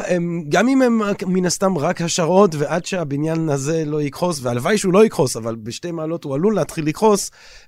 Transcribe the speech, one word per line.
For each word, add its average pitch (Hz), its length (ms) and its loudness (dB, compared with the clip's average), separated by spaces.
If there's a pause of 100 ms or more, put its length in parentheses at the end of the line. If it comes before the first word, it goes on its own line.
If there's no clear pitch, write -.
הם, 170 420 -2
גם 180 200 2
אם 269 140 4
הם 233 200 4
רק, 202 200 -2
מן 185 240 0
הסתם 190 320 0
רק 160 220 -2
השערות, 170 540 4
ועד 151 320 -2
שהבניין 160 640 -2
הזה 147 380 -2
לא 151 160 -2
יקרוס, 151 400 -2
והלוואי 123 360 0
שהוא 190 140 0
לא 202 120 8
יקרוס, 143 320 0
אבל 113 200 -6
בשתי 117 340 -10
מעלות 160 340 -6
הוא 139 100 -6
עלול 190 200 2
להתחיל 160 320 -2
לקרוס, 202 440 2 (380)